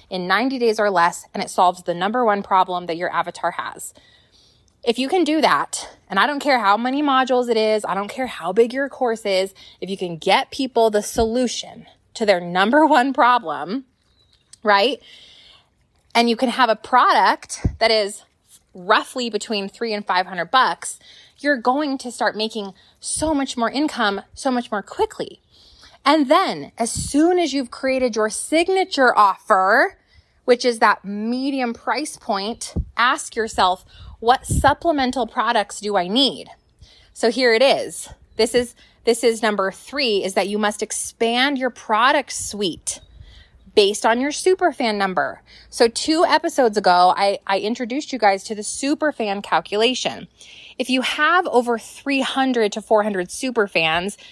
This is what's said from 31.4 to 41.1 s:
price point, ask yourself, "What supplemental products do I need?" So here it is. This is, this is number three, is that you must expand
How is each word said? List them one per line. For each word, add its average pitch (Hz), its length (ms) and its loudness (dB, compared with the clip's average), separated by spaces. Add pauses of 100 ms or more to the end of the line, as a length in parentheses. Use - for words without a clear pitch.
price 247 440 -6
point, 208 580 -6 (220)
ask 254 380 -2
yourself, 214 500 0 (360)
"What 240 260 2
supplemental 277 800 0
products 220 540 -2
do 202 160 -4
I 180 120 0
need?" 220 400 0 (640)
So - 180 0
here 240 240 2
it 226 80 4
is. 165 460 0 (280)
This 220 180 0
is, 247 200 0 (300)
this 240 200 0
is 226 180 0
number 202 300 0
three, 240 500 -2
is 190 120 -6
that 202 140 0
you 208 100 -4
must 214 240 -2
expand 247 760 -2